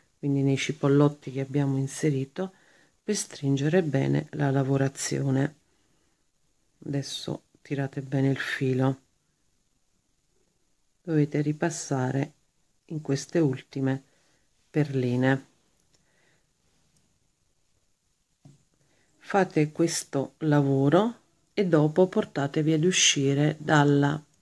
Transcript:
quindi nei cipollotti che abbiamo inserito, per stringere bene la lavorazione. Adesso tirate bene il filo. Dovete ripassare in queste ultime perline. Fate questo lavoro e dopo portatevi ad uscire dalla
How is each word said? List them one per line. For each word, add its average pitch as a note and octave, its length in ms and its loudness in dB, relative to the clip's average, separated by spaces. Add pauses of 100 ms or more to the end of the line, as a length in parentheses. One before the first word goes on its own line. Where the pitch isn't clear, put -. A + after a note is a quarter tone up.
(200)
quindi C#3 240 0
nei C#3 140 2
cipollotti C#3+ 760 0
che C3 80 -8
abbiamo C3+ 380 -2
inserito, C3+ 760 -4 (480)
per G#3+ 140 -4
stringere C#3+ 680 0
bene C#3 500 0
la C#3+ 200 -2
lavorazione. C3+ 1040 -2 (1300)
Adesso - 580 -8 (180)
tirate C#3 400 -8
bene C3+ 280 0
il C3 80 0
filo. C3 640 -2 (2000)
Dovete D3+ 400 0
ripassare D3 920 -4 (520)
in D#3 160 -10
queste C#3 380 -4
ultime C3+ 640 -4 (640)
perline. C3 760 0 (3750)
Fate E3+ 540 0
questo - 680 -4
lavoro D3 760 2 (380)
e G3+ 120 0
dopo D#3+ 420 4
portatevi D#3 680 -2
ad D#3 100 2
uscire D3 760 2
dalla D3 600 2 (200)